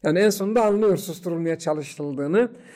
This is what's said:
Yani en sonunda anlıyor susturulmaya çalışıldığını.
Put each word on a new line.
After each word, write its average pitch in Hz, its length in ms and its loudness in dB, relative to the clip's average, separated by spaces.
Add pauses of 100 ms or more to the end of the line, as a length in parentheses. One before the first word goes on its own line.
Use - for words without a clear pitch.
Yani 160 140 2
en 208 120 4
sonunda 202 340 0
anlıyor 208 320 4
susturulmaya 165 600 -4
çalışıldığını. 151 920 -2 (240)